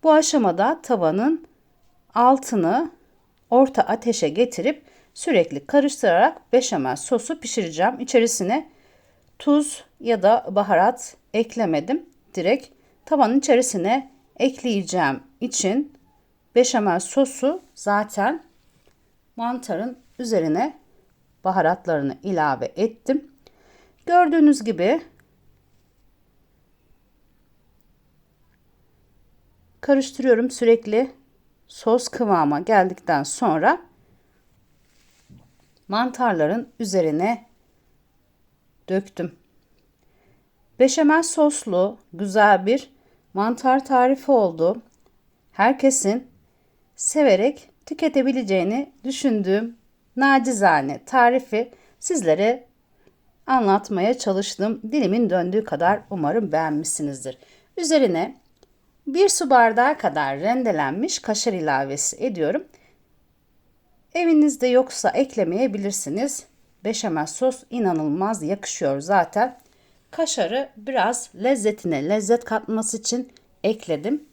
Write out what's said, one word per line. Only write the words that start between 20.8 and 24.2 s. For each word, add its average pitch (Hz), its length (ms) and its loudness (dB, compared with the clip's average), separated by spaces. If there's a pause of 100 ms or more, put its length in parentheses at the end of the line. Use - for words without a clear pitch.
baharatlarını 165 800 0
ilave 151 420 -2 (100)
ettim. 226 560 -4 (720)
Gördüğünüz 311 580 4